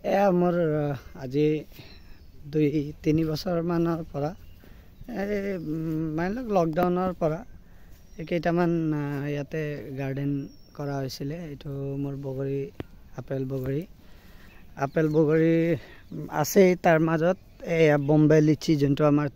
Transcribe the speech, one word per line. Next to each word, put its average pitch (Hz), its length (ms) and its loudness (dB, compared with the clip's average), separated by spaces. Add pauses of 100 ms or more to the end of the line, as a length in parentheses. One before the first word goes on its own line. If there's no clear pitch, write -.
এয়া 196 280 4
মোৰ, 175 240 2
আহ, 151 420 0 (240)
আজি 147 440 0 (800)
দুই 147 460 0 (100)
তিনি 156 200 2
বছৰমানৰ 165 800 -2 (100)
পৰা, 151 220 -4 (760)
এই, 202 480 -4
উম, 160 580 -4
মানি 180 200 -2
লওক 254 160 -8
লকডাউনৰ 180 640 0
পৰা 170 320 -4 (720)
এই 165 80 -10
কেইটামান, 170 460 0 (220)
আহ, 143 340 -4
ইয়াতে 147 340 -6 (360)
গাৰ্ডেন 139 340 -4 (420)
কৰা 143 240 -6
হৈছিলে। 139 380 -8
এইটো 151 340 -12 (280)
মোৰ 139 180 -4
বগৰী, 139 560 -6 (460)
আপেল 135 280 -6
বগৰী। 135 360 -4 (920)
আপেল 156 340 0
বগৰী, 160 440 4 (200)
উম, - 580 -10
আছেই, 180 440 4
তাৰ 170 240 4
মাজত 165 380 2 (260)
এয়া 165 340 4
বোম্বে 151 440 6
লিচি, 156 340 2
যোনটো 143 300 2
আমাৰ 147 300 4